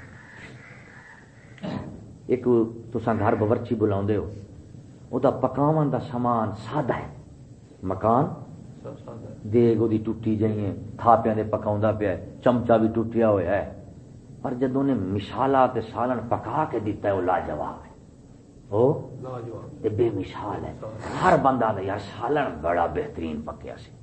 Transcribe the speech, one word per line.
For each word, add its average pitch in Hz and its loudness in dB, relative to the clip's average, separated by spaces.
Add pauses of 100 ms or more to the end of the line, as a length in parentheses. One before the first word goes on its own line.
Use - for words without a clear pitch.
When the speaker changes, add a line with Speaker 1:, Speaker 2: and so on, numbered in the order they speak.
(2250)
Speaker 1:
ਇੱਕ 127 0 (480)
ਤੁਸਾਂ 113 0
ਘਰ 107 2
ਬਾਵਰਚੀ 110 0
ਬੁਲਾਉਂਦੇ 104 2
ਹੋ, - -4 (800)
ਉਹਦਾ 127 2
ਪਕਾਉਣ 143 2
ਦਾ 123 0
ਸਮਾਨ 117 0
ਸਾਦਾ - -4
ਹੈ, - -8 (760)
ਮਕਾਨ 113 2 (500)
Speaker 2:
ਸਭ - -12
ਸਾਦਾ - -14
ਹੈ। - -14 (100)
Speaker 1:
ਦੇਗ 113 6
ਉਹਦੀ 110 2
ਟੁੱਟੀ 110 -2
ਜਿਹੀ 104 0
ਹੈ, 92 -2 (240)
ਥਾਪਿਆਂ 110 6
ਦੇ 107 0
ਪਕਾਉਂਦਾ 107 2
ਪਿਆ 101 0
ਹੈ, 85 -6 (160)
ਚਮਚਾ 117 6
ਵੀ 110 4
ਟੁੱਟਿਆ 113 2
ਹੋਇਆ 92 4
ਹੈ, 95 -2 (580)
ਪਰ 135 -4
ਜਦੋਂ 127 0
ਉਹਨੇ 139 2
ਮਿਸਾਲਾ 117 2
ਤੇ 117 -2
ਸਾਲਣ 120 -2
ਪਕਾ 113 -2
ਕੇ 123 -2
ਦਿੱਤਾ 104 -2
ਹੈ, 98 2
ਉਹ 95 2
ਲਾਜਵਾਬ 78 -2
ਹੈ, - -20 (800)
ਉਹ 120 2 (120)
Speaker 2:
ਲਾਜਵਾਬ। 117 -12
Speaker 1:
ਤੇ 110 0
ਬੇਮਿਸਾਲ 101 -2
ਹੈ। - -10 (500)
ਹਰ 180 8
ਬੰਦਾ 131 4
ਆਂਦਾ, 104 0
"ਯਾਰ, 98 -4
ਸਾਲਣ 117 -2
ਬੜਾ 82 0
ਬਿਹਤਰੀਨ 80 -6
ਪੱਕਿਆ 71 -12
ਸੀ।" - -18 (100)